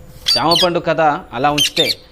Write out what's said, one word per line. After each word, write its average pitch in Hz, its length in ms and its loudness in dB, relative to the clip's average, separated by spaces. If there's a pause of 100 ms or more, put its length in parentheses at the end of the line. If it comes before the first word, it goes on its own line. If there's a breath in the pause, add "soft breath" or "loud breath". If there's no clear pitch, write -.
(340)
జామపండు 170 460 2
కథ 160 200 -2 (360)
అలా 147 140 0
ఉంచితే, 147 360 0 (260 loud breath)